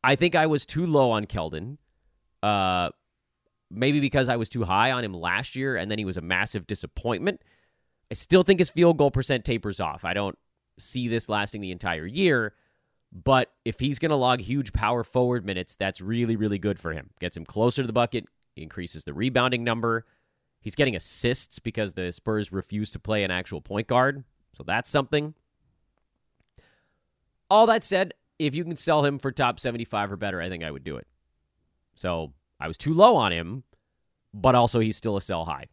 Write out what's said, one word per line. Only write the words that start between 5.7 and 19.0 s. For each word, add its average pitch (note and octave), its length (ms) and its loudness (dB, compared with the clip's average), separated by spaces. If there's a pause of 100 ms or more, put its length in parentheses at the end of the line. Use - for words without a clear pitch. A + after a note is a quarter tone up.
and F#2+ 160 -4
then G#2 60 -2
he G#2+ 80 -4
was F#2 100 -4
a F#2 60 -4
massive F#2 460 -2
disappointment. A#2 720 -4 (680)
I - 40 -8
still F3+ 300 4
think F#3+ 160 4
his F3 100 2
field E3+ 280 6
goal C#3+ 140 4
percent C3 340 -2
tapers G#2+ 340 -4
off. D#2 260 -4
I F2 80 -2
don't G2+ 240 -4 (400)
see B2 300 -6
this A2+ 200 -2
lasting G#2 340 -4
the F#2 100 -8
entire E2+ 340 -6
year, B2+ 480 2 (580)
but B2+ 400 2 (140)
if A2+ 140 -4
he's C3+ 200 -2
gonna D#3 160 2
log B2+ 240 2
huge B2 340 -4
power A2+ 300 0
forward B2 420 0
minutes, F#2 300 -6
that's F#2+ 240 -4
really, A2+ 360 0
really G2+ 240 0
good G2 200 -2
for E2 140 -6
him. D2+ 160 -10 (100)
Gets F2 160 -6
him E2 100 -12
closer A#2+ 380 0
to A#2+ 40 -4
the A2 60 -8
bucket, A#2+ 320 0 (300)
increases E2 480 -12